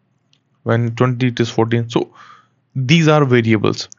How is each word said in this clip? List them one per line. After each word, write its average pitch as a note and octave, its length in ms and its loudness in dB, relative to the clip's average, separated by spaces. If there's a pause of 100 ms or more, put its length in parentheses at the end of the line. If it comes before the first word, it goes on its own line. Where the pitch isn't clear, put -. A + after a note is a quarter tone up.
(640)
When A#2 300 -2
twenty, B2 360 -2
it A#2+ 100 -4
is A#2 100 -2
fourteen. A#2 400 -2
So - 240 -4 (600)
these D3+ 320 2
are D3+ 180 4
variables, A2 720 0